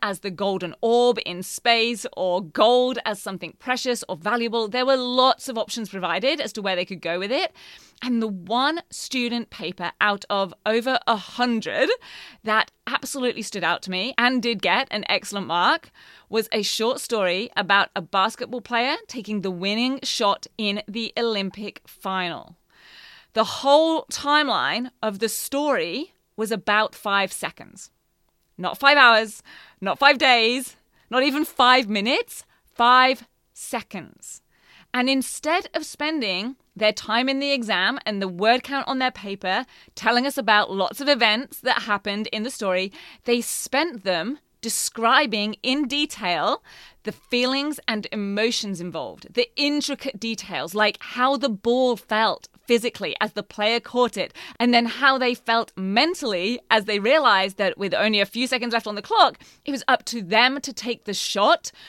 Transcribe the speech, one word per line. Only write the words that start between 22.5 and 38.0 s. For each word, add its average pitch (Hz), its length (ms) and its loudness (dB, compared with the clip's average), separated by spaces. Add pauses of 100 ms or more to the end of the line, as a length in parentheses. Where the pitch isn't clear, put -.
The 220 120 2
whole 302 680 4
timeline 247 800 0 (120)
of 208 160 -2
the 220 100 0
story 262 840 -2 (240)
was 214 160 -4
about 208 420 0
five 196 380 0
seconds. - 580 -12 (680)
Not 180 200 -6
five 285 200 6
hours, 226 440 6 (380)
not 196 180 -2
five 285 200 6
days, 247 580 2 (320)
not 254 140 0
even 294 240 2
five 254 420 4
minutes, 220 560 -2 (200)
five 254 600 4 (280)
seconds. - 880 -12 (520)
And 247 160 2
instead 294 640 0
of 311 100 -8
spending 254 720 -4 (180)
their 214 180 2
time 233 360 -2
in 269 100 0
the 277 140 0
exam 220 540 0